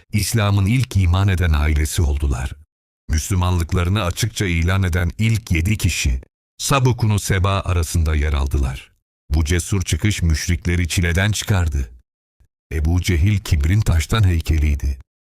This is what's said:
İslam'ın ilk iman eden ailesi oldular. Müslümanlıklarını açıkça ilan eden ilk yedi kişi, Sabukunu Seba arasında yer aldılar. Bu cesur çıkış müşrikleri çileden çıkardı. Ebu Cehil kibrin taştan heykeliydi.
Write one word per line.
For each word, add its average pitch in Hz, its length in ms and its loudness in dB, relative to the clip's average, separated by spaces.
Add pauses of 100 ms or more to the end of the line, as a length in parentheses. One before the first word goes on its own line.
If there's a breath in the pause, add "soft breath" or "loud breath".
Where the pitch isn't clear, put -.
(120)
İslam'ın 101 540 0
ilk 120 300 0
iman 95 320 4
eden 87 240 2
ailesi 76 500 0
oldular. 71 500 -2 (560)
Müslümanlıklarını 90 920 0
açıkça 98 440 -2
ilan 87 360 0
eden 87 360 0
ilk 110 340 0
yedi 101 260 0
kişi, 67 420 0 (380)
Sabukunu 120 600 0
Seba 98 420 0
arasında 82 540 0
yer 73 180 0
aldılar. 67 600 -2 (380)
Bu 78 140 2
cesur 90 380 0
çıkış 98 400 -2
müşrikleri 85 640 0
çileden 90 440 0
çıkardı. 78 580 -2 (840)
Ebu 80 300 0
Cehil 92 360 2
kibrin 85 420 2
taştan 101 440 2
heykeliydi. 76 760 0 (300)